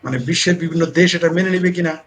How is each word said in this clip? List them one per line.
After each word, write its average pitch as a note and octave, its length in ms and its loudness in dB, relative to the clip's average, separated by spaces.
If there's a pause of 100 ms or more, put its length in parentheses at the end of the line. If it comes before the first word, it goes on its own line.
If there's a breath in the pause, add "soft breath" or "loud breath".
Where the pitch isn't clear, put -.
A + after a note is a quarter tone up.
মানে, C3 140 -4
বিশ্বের E3 360 0
বিভিন্ন E3 320 0
দেশ F3 280 2
এটা E3+ 140 0
মেনে F3+ 220 0
নিবে F3+ 220 0
কিনা F3 240 -2 (100)